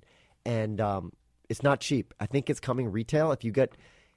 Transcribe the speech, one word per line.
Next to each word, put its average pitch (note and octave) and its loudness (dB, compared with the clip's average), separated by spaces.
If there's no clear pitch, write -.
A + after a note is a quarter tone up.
And, A2 -2
um, G2 -2
it's - -6
not C#3 4
cheap. B2+ -2
I G#2 -4
think C3+ 0
it's D3 -2
coming B2 -2
retail. D3+ 0
If C3 -4
you A#2 -2
get B2+ 2